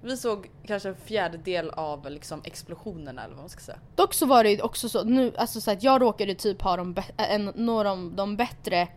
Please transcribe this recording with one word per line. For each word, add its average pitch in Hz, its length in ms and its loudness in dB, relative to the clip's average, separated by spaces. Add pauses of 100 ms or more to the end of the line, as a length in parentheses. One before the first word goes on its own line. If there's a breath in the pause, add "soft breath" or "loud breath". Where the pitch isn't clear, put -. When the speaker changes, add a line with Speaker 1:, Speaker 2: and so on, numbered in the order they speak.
Speaker 1:
Vi 247 140 -4
såg 214 340 -4 (160)
kanske 196 220 -4
en 185 80 -8
fjärdedel 170 720 -4
av 147 400 -6
liksom 147 340 -12
explosionerna 160 800 -12
eller - 100 -14
vad 135 80 -16
man 156 80 -16
ska - 100 -18
säga. - 180 -16 (160)
Speaker 2:
Dock 370 200 2
så 311 120 2
var 247 180 8
det 208 60 6
ju 208 100 2
också - 280 -4
så, 220 160 0
nu, 247 340 4
alltså 233 220 -2
så 220 100 -2
att 196 120 -2
jag 262 200 6
råkade 202 320 2
typ 196 280 -2
ha 180 140 2
de 180 180 -6
bä-, 190 220 -6
en, 208 380 0
några 220 360 2
av 180 240 -6
de 202 220 -2
bättre 190 600 0